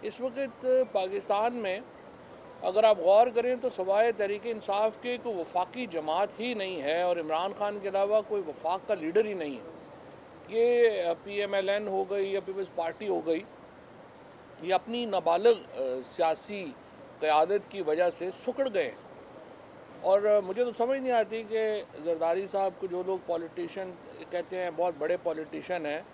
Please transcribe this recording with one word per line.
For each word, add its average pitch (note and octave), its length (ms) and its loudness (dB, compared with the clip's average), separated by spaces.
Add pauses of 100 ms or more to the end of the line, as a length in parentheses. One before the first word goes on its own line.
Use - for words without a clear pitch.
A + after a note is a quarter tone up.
इस G#3 180 -8
वक्त B3+ 440 -4 (280)
पाकिस्तान G3+ 600 0
में G3+ 260 -2 (800)
अगर F#3+ 220 4
आप G#3 140 8
गौर G3+ 320 8
करें A#3+ 280 0
तो B3 120 -2
सवाए G3+ 420 2
तहरीक G3+ 340 -2
इंसाफ G#3+ 500 0
के B3 200 -4
कोई A#3 180 -6
वफाकी F3+ 540 -2
जमात E3 500 -2
ही A#3+ 160 -2
नहीं F#3+ 240 -4
है D3 260 2
और F3+ 140 2
इमरान E3 340 -2
खान G#3 280 -4
के G3 60 -6
अलावा G3 360 2
कोई G#3 200 -2
वफाक E3 440 -4
का G#3+ 80 2
लीडर F3 300 2
ही G#3+ 100 -4
नहीं D3 200 -6
है। G2 180 -14 (760)
ये, A3+ 520 4
अ, E3+ 140 2
पीएमएलएन G3+ 720 -2
हो F#3+ 180 -2
गई G3 260 -2
या G3 100 0
पीपल्स F#3+ 360 -6
पार्टी E3 300 -4
हो F3+ 140 0
गई, E3 220 0 (1200)
ये F3+ 100 -2
अपनी A#3 340 0
नाबालिग, F#3+ 500 4
अ, C3 500 -6
सियासी E3+ 540 -2 (600)
क़यादत D#3 500 4
की G3 120 -6
वजह D#3+ 280 4
से F3+ 220 -6
सुकड़ C4 360 -2
गए F#3+ 140 0
हैं। A#2+ 200 -6 (1000)
और, G3 220 6
अ, G#3 160 8
मुझे G3 220 0
तो A#3+ 100 0
समझ C4 260 2
नहीं B3+ 140 0
आती A3 320 2
कि G#3+ 580 -2
जरदारी E3+ 440 0
साहब F#3+ 340 0
को F#3+ 60 -4
जो F3+ 160 -4
लोग F#3 240 -4
पॉलिटिशियन E3+ 680 -6 (300)
कहते F3 340 -6
हैं, F3 180 -4
बहुत E3 240 0
बड़े D#3+ 240 0
पॉलिटिशियन D#3+ 600 -4
हैं D3+ 280 -4